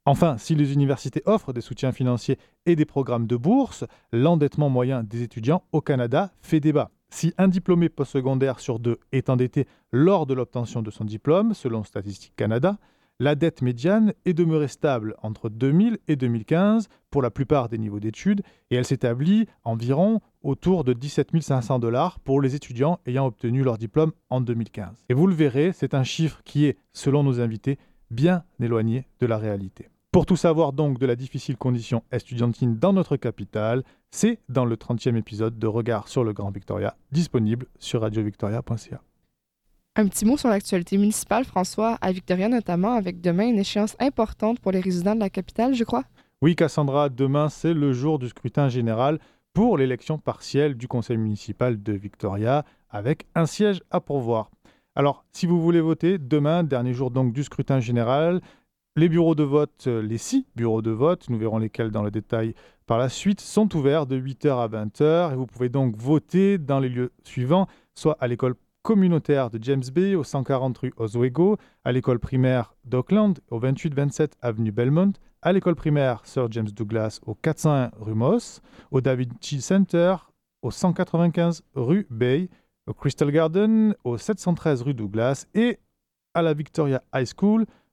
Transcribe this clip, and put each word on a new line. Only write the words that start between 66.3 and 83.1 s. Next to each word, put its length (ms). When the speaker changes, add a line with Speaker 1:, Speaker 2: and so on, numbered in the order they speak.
Speaker 1:
dans 240
les 80
lieux 240
suivants, 420
soit 260
à 60
l'école 280
communautaire 640
de 140
James 220
Bay, 220
au 80
cent 180
quarante 360
rue 180
Oswego, 600
à 80
l'école 260
primaire 560
d'Auckland, 540
au 120
vingt-huit 340
vingt-sept 480
avenue 300
Belmont, 400
à 120
l'école 240
primaire 480
Sir 260
James 180
Douglas, 560
au 120
quatre 240
cent 120
un 240
rue 180
Moss, 460
au 100
Da 140
Vinci 460
Center, 560
au 100
cent 200
quatre-vingt-quinze 720
rue 340
Bay, 380
au 40
Crystal 380